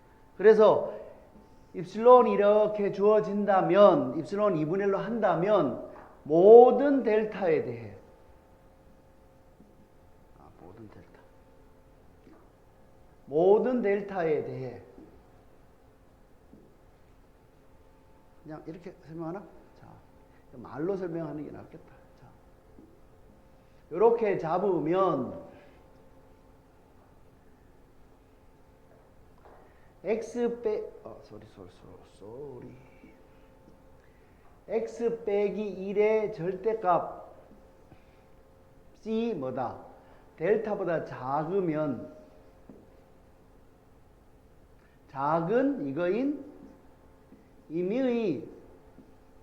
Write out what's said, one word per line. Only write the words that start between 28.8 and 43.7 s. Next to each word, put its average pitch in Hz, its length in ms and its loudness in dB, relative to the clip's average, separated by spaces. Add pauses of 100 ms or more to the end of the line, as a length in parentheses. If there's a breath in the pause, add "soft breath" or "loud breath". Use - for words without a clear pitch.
X 233 600 -6
빼-, 214 200 -6 (220)
어, 110 180 -18
쏘리, 104 240 -20
쏘리, 92 240 -20
쏘리, - 320 -20 (160)
쏘리. 123 560 -18 (1900 soft breath)
X 226 580 -6
빼기 202 380 -2
일의 208 720 -2
절대값 180 960 -4 (1700 soft breath)
C 220 320 -4
뭐다? 127 440 -8 (580 loud breath)
델타보다 185 680 -2
작으면, 151 1080 -6 (3000 soft breath)